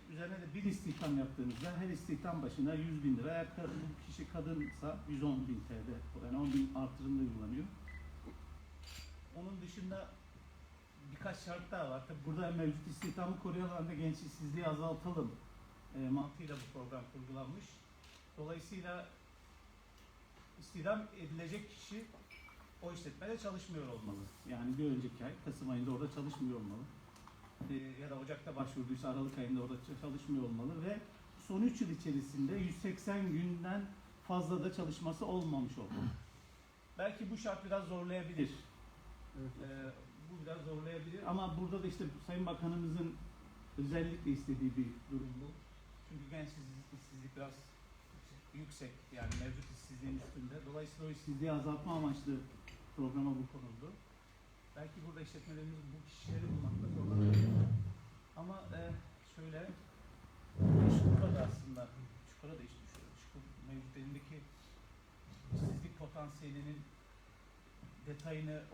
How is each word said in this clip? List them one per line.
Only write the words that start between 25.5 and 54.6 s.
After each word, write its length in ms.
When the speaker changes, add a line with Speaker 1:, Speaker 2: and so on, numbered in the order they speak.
Speaker 1:
ayında 220
orada 240
çalışmıyor 440
olmalı. 220
E, 40
ya 80
da 100
Ocak'ta 360
başvurduysa 540
Aralık 280
ayında 240
orada 120
ç-, 280
çalışmıyor 420
olmalı 420
ve 140
son 140
üç 200
yıl 80
içerisinde 640
yüz 200
seksen 560
günden 540
fazla 360
da 100
çalışması 520
olmamış 520
olmalı. 300
Belki 340
bu 60
şart 280
biraz 220
zorlayabilir. 640
Speaker 2:
Evet. 300
Speaker 1:
E, 200
bu 140
biraz 160
zorlayabilir. 640
Ama 340
burada 220
da 40
işte 180
Sayın 180
Bakanımızın 720
özellikle 540
istediği 460
bir 100
durum 300
bu. 100
Çünkü 200
genç 180
işsiz-, 460
işsizlik 420
biraz 160
yüksek, 380
yani 160
mevcut 320
işsizliğin 560
üstünde. 380
Dolayısıyla 420
o 40
işsizliği 400
azaltma 460
amaçlı 400
programa 360
bu 200
konuldu. 420